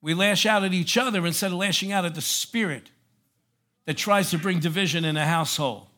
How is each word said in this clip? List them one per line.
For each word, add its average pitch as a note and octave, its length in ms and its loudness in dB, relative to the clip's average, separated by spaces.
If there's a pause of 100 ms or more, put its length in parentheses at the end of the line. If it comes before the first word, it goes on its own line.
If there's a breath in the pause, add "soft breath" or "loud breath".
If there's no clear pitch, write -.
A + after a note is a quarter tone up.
We D#3 120 -4
lash F#3+ 320 2
out G#3+ 200 4
at F#3+ 80 0
each F3+ 240 0
other A#3 280 0
instead E3+ 280 -2
of F3 60 -4
lashing F#3+ 340 -2
out F#3+ 120 0
at E3 120 -6
the D#3 40 -8
spirit E3 680 -4 (960)
that D#3 120 -4
tries G3+ 340 2
to F3 80 0
bring F#3 200 0
division E3 460 0
in D#3 120 0
a D3+ 80 0
household D3+ 640 -2 (120)